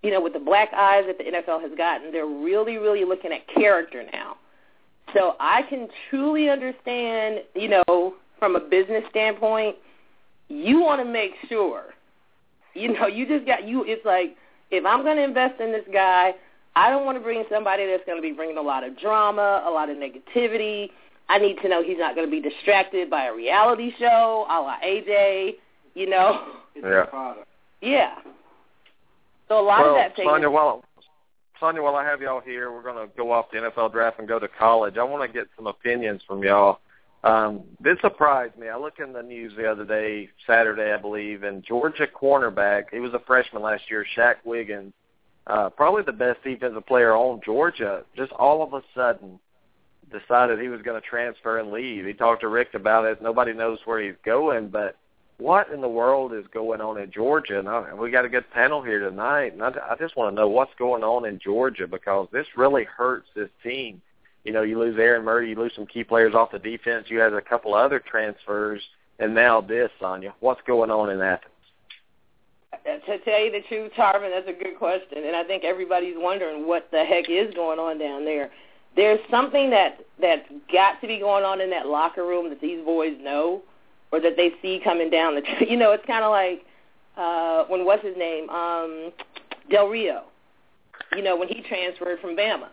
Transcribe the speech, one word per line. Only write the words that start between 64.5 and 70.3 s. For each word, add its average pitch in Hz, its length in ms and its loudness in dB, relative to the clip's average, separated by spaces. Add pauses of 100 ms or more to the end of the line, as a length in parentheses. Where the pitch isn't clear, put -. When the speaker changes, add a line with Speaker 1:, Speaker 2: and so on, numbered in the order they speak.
Speaker 3:
know, 110 80 0
you 110 180 -2
lose 113 180 0
Aaron 117 280 4
Murray, 113 240 0
you 110 60 -8
lose 113 200 -4
some 107 100 -14
key 117 180 -10
players 113 300 4
off 113 180 4
the 101 80 -10
defense, 113 500 -6
you 113 100 -2
had 110 140 4
a 104 80 -2
couple 110 320 -2
other 127 260 4
transfers, 107 800 -6 (380)
and 110 160 -2
now 113 260 6
this, 110 380 -2
Sonya. 92 400 -8